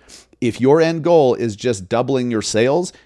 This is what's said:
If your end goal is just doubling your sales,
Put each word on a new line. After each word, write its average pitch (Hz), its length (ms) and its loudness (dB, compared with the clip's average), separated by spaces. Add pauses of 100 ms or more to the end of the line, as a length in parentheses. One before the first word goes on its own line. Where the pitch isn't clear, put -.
(400)
If 113 200 -4
your 143 200 4
end 165 220 0
goal 151 320 4
is 107 220 -6
just 104 320 -4
doubling 123 420 -2
your 107 120 -2
sales, 135 500 -2 (140)